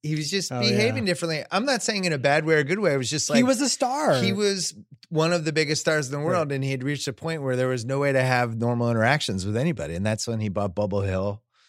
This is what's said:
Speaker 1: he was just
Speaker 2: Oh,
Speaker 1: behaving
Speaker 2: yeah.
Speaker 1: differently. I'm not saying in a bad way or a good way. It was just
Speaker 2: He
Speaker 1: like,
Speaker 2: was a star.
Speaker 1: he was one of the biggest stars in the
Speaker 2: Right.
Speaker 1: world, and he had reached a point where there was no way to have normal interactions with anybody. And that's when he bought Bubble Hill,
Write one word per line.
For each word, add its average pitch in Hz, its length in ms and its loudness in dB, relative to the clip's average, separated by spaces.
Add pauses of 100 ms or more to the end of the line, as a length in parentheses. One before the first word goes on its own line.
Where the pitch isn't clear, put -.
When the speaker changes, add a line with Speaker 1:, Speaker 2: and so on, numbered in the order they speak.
Speaker 1:
he 151 120 -2
was 151 160 -4
just 185 220 -4
Speaker 2:
Oh, 123 80 -2
Speaker 1:
behaving 220 460 2
Speaker 2:
yeah. 180 80 0
Speaker 1:
differently. 160 360 -4
I'm 202 140 0
not 262 180 0
saying 202 220 -2
in 170 80 0
a 143 60 -2
bad 143 260 2
way 160 120 4
or - 20 6
a 147 60 2
good 180 160 -2
way. 170 120 2
It 139 60 2
was 123 100 -2
just - 200 -4
Speaker 2:
He - 80 2
Speaker 1:
like, 247 100 6
Speaker 2:
was 262 160 2
a 262 80 0
star. 254 520 2
Speaker 1:
he 190 120 0
was 196 400 -2 (340)
one 160 240 2
of 165 140 0
the 156 80 -2
biggest 151 260 0
stars 151 280 0
in 135 40 -6
the 143 60 -4
Speaker 2:
Right. 151 80 -4
Speaker 1:
world, 165 260 0
and 135 100 -2
he 135 80 -2
had 127 140 -4
reached 143 240 -4
a 120 60 -6
point 160 260 -6
where 131 160 0
there 127 120 2
was 123 180 -2
no 135 120 -2
way 139 140 2
to 131 100 4
have 123 360 2
normal 120 320 0
interactions 113 560 2
with 104 100 -2
anybody. 107 380 -2
And 92 100 -2
that's 107 240 -2
when 113 120 -2
he 107 100 -2
bought 101 240 -2
Bubble 101 260 0
Hill, 98 420 -2 (260)